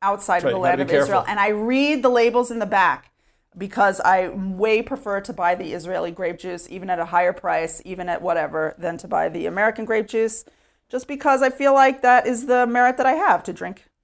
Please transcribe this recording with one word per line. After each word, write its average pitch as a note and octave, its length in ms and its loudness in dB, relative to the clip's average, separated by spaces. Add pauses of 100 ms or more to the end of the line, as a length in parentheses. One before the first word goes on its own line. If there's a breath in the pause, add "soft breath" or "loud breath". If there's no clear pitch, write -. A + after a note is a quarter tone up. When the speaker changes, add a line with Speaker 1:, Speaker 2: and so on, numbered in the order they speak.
Speaker 1:
outside G3 420 0
Speaker 2:
Right, - 100 2
Speaker 1:
of - 0 -
the F#3+ 60 -2
Speaker 2:
you F#3 40 -2
gotta F3+ 140 2
Speaker 1:
land - 120 -2
Speaker 2:
be - 60 2
Speaker 1:
of C#3 60 6
Israel. F#3 220 2
Speaker 2:
careful. - 80 -6
Speaker 1:
And G#3 80 -2
I G3+ 100 2
read B3+ 520 0
the B3+ 80 2
labels A#3+ 400 4
in A#3 100 -6
the G#3+ 60 -2
back F#3 460 0 (460)
because G3 420 0
I F#3 300 2
way G3 520 0
prefer G#3 380 -6
to G3 140 -10
buy F3 220 0
the F3 180 -8
Israeli E3+ 380 -6
grape F3 280 -6
juice, F3+ 300 -8
even F#3 200 -10
at F3+ 100 -2
a E3+ 60 -2
higher F3+ 280 -2
price, E3 500 -6
even F3+ 240 -10
at E3+ 140 -6
whatever, D#3 560 -4
than E3+ 220 -8
to - 100 -18
buy E3 180 -2
the E3 200 -6
American G#3+ 360 -2
grape A3 240 -2
juice, A3 380 -4 (420 soft breath)
just B3+ 220 -8
because C#4 320 0
I C4+ 80 4
feel C4+ 240 2
like C4+ 300 6
that B3 220 6
is B3 200 -2
the B3 200 4
merit B3 320 2
that C4 80 0
I C4 80 4
have, D#4 300 2
to - 80 -8
drink - 380 -12 (140)